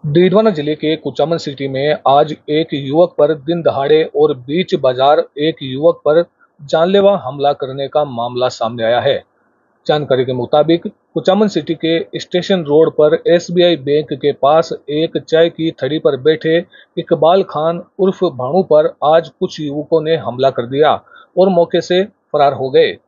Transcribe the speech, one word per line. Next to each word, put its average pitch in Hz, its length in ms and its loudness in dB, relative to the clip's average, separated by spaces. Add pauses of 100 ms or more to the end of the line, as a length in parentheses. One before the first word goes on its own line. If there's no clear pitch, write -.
डीडवाना 180 440 2
जिले 151 240 -4
के 156 220 -4
कुचामन 151 400 -4
सिटी 139 320 -8
में 135 280 -2 (120)
आज 143 280 2 (120)
एक 156 240 -2
युवक 147 460 0
पर 151 160 2
दिन 156 280 -6
दहाड़े 147 540 2
और 147 200 2
बीच 143 380 -4
बाजार 135 540 2 (100)
एक 156 240 -2
युवक 143 340 0
पर 165 280 2 (380)
जानलेवा 190 640 2
हमला 139 280 -2
करने 135 360 -8
का 151 160 0
मामला 123 440 -4
सामने 117 360 -6
आया 120 160 2
है। 131 240 -2 (640)
जानकारी 135 380 0
के 127 80 -4
मुताबिक 151 540 0
कुचामन 196 600 -2
सिटी 165 260 -4
के 165 460 -4
स्टेशन 180 420 -2
रोड 151 280 4
पर 151 380 2
एसबीआई 175 480 2
बैंक 143 360 -2
के 139 200 -2
पास 156 400 0 (180)
एक 160 280 -4
चाय 160 320 2
की 160 200 -4
थड़ी 151 280 -6
पर 151 180 0
बैठे 160 500 0 (320)
इकबाल 170 440 2
खान 170 400 -4 (160)
उर्फ 190 260 0
भाणु 143 380 -2
पर 156 420 2
आज 160 240 4
कुछ - 320 -8
युवकों 151 420 -2
ने 160 140 0
हमला 127 340 -2
कर 123 160 -6
दिया 135 380 0 (340)
और 190 100 4
मौके 175 320 2
से 180 240 0
फरार 143 480 -2
हो 131 180 -6
गए। 135 380 2